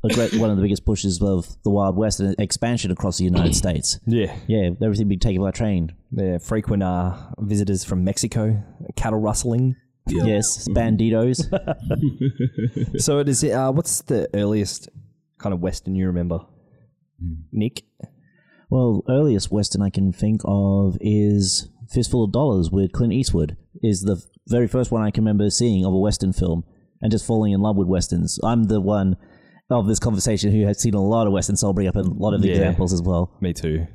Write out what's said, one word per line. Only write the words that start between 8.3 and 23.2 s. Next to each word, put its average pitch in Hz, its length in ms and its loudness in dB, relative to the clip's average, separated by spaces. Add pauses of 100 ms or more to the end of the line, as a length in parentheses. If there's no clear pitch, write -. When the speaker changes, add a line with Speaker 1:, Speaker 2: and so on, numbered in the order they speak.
Speaker 3:
cattle 110 240 0
rustling. 120 560 0 (340)
Speaker 2:
Yeah. 135 160 0
Speaker 1:
Yes, 107 420 0
Speaker 2:
Mm-hmm. 101 80 -2
Speaker 1:
banditos. 113 720 2 (1500)
Speaker 3:
<laughs> - 0 -
So 143 220 0
it 143 100 0
is, 135 140 0
uh, 131 280 0
what's 156 300 -2
the 117 320 -2
earliest 104 560 -2 (480)
kind 101 160 -4
of 87 60 -2
Western 92 360 -4
you 92 120 0
remember, 87 320 -2 (840)
Speaker 2:
Mm. 85 120 -6 (160)
Speaker 3:
Nick? 107 320 -4 (880)
Speaker 1:
Well, 123 380 2
earliest 131 420 2
Western 101 320 -2
I 98 80 2
can 98 200 0
think 107 340 -2
of 98 560 2
is 104 680 2 (220)
Fistful 120 320 2
of 98 80 0
Dollars 104 400 2
with 95 220 2
Clint 117 200 0
Eastwood, 87 440 0 (260)